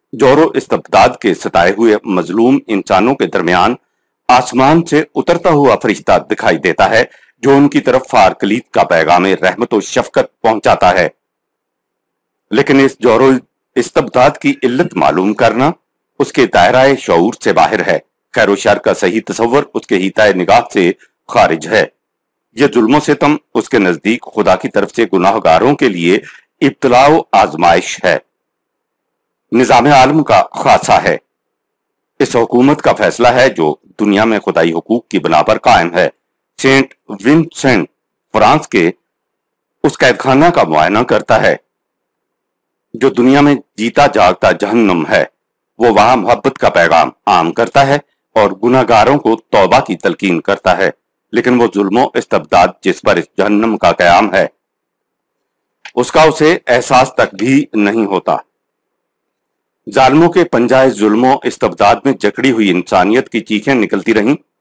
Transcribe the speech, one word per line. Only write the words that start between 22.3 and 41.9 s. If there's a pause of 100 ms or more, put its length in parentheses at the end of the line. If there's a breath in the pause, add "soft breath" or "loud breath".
यह
जुल्म
सितम (180)
उसके
नजदीक
खुदा
की
तरफ
से
गुनाहगारों
के
लिए (400 loud breath)
इब्तला
व (100)
आजमाइश
है। (1300)
निजाम
आलम
का (140)
खासा
है। (1000)
इस
हुकूमत
का
फैसला
है
जो (200)
दुनिया
में
खुदाई
हुकूक
की
बिना
पर
कायम
है। (500)
सेंट (300)
विंसेंट (460)
फ्रांस
के (920)
उस
कैदखाना
का
मुआयना
करता
है, (1300)